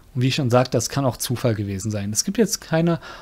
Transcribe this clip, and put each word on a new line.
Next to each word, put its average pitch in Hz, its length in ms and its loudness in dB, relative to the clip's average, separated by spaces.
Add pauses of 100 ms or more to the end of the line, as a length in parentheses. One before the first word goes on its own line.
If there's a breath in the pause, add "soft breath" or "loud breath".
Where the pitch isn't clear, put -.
(120 soft breath)
Und 127 100 0
wie 131 60 4
ich 123 60 0
schon 131 160 0
sagte, 123 220 4
das 117 160 0
kann 139 160 0
auch 123 120 0
Zufall 117 380 0
gewesen 101 380 -4
sein. 104 200 -4
Es 107 120 -2
gibt 196 120 -2
jetzt 214 240 2
keine 165 380 0 (240 loud breath)